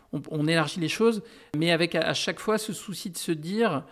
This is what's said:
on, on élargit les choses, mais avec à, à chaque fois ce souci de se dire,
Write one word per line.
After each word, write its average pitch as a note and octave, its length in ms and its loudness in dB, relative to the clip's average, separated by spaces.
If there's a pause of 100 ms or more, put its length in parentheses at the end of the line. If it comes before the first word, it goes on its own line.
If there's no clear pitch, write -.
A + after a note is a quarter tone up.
(120)
on, D3 180 -6
on D3+ 180 0
élargit E3 320 0
les D#3 80 0
choses, A3 340 2 (340)
mais E3 140 4
avec E3+ 240 4
à, E3 60 2
à - 140 0
chaque - 260 -4
fois A3 180 2
ce G#3+ 140 -6
souci F#3 380 -8
de E3 60 -12
se - 140 -4
dire, E3 600 0